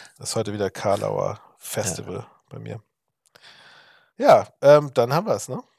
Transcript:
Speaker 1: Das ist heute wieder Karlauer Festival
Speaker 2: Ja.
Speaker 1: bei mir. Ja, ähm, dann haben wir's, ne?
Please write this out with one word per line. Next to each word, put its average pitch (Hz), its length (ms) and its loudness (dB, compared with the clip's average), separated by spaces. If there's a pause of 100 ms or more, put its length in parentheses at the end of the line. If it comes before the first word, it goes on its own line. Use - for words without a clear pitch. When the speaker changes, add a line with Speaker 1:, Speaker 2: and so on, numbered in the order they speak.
(180)
Speaker 1:
Das 110 120 -12
ist - 60 -4
heute 107 180 -4
wieder 101 160 -2
Karlauer 101 680 -4 (180)
Festival 98 580 -8
Speaker 2:
Ja. - 140 -16 (180)
Speaker 1:
bei 113 100 -20
mir. 107 240 -14 (1300)
Ja, 151 320 4 (140)
ähm, 147 320 6
dann 120 180 2
haben 180 140 -2
wir's, 110 220 -4
ne? 165 140 -10 (160)